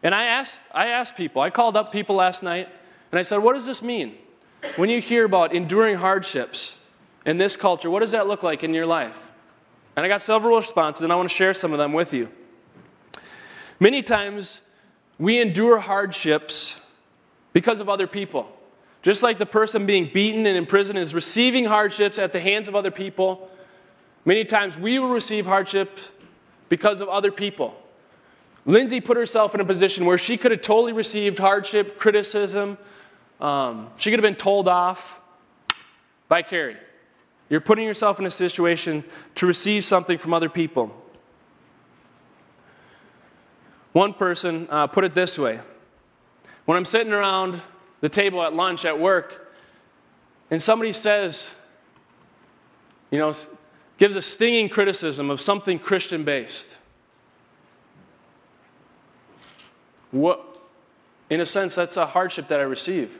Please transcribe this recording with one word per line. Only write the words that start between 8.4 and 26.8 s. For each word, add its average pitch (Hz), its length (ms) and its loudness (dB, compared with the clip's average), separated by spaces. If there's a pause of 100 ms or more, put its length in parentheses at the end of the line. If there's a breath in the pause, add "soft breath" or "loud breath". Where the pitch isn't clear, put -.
like 156 200 -2
in 160 100 -2
your 165 120 0
life?" 160 420 -4 (680)
And 151 100 -2
I 185 40 0
got 202 120 0
several 220 340 4
responses, 160 480 0
and 165 80 0
I 175 40 4
want 180 140 0
to - 60 -2
share 190 180 4
some 180 180 -2
of 147 80 -2
them 147 140 0
with 165 200 -2
you. 120 160 -4 (1500 loud breath)
Many 247 240 4
times, 202 580 -6 (560 soft breath)
we 220 220 2
endure 220 400 4
hardships 196 1000 -2 (720)
because 208 260 2
of 202 100 -6
other 196 160 0
people. 180 420 -8 (540 soft breath)
Just 202 220 2
like 226 160 2
the 208 80 0
person 214 400 0
being 185 260 2
beaten 214 320 0
and 196 100 2
in 170 120 -2
prison 196 280 2
is 165 200 -4
receiving 240 500 2
hardships 208 540 0
at 190 140 -2
the 185 60 -2
hands 196 280 -2
of 202 80 -6
other 196 160 0
people, 190 580 -4 (760 loud breath)
many 208 200 4
times 202 320 0
we 226 220 0
will 254 100 -2
receive 214 380 -2
hardships 190 640 -2 (580)
because 196 320 2